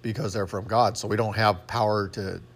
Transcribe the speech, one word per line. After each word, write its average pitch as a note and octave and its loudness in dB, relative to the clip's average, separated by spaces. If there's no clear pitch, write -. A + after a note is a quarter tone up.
because A2+ -4
they're G2 -2
from G2 -6
God. A2 4
So - -6
we G#2+ 0
don't A2 0
have G#2 2
power G#2+ 2
to F#2+ -8